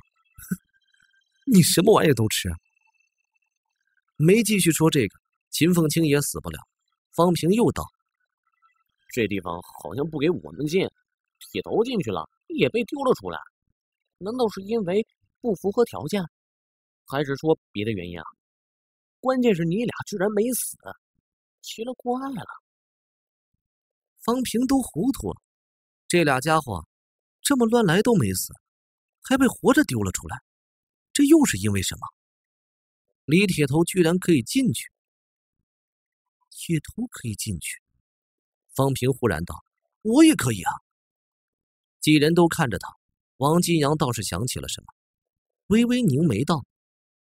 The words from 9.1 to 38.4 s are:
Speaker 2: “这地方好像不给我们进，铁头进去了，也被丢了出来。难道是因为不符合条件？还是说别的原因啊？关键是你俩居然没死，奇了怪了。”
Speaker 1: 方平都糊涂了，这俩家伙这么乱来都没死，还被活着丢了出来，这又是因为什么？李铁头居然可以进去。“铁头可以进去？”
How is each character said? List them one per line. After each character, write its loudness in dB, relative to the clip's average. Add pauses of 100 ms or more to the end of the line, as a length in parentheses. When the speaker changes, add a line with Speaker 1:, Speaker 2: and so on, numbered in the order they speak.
Speaker 2:
“这 0
地 -6
方 -8 (200)
好 -12
像 -4
不 -8
给 0
我 -6
们 -8
进， -2 (540)
铁 -8
头 -2
进 -4
去 -4
了， -6 (180)
也 -2
被 -2
丢 -8
了 2
出 -4
来。 -6 (800)
难 -8
道 2
是 -8
因 -2
为 0 (320)
不 -2
符 -2
合 2
条 -8
件？ -2 (840)
还 -2
是 -4
说 0 (140)
别 -6
的 -2
原 -8
因 -10
啊？ -14 (960)
关 -2
键 4
是 -4
你 -2
俩 -6 (140)
居 -10
然 0
没 -2
死， -8 (840)
奇 -12
了 -10
怪 -6
了。” -8 (1800)
Speaker 1:
方 -2
平 -2
都 2
糊 -4
涂 -6
了， -14 (680)
这 2
俩 2
家 2
伙 -6 (560)
这 0
么 4
乱 4
来 4
都 2
没 2
死， -8 (680)
还 0
被 4
活 2
着 4
丢 -2
了 0
出 -10
来， -10 (760)
这 2
又 6
是 -2
因 -2
为 0
什 -4
么？ -16 (1200)
李 2
铁 0
头 2
居 0
然 4
可 2
以 4
进 0
去。 -8 (1600)
“铁 -6
头 -10
可 -14
以 -6
进 -8
去？” -12 (920)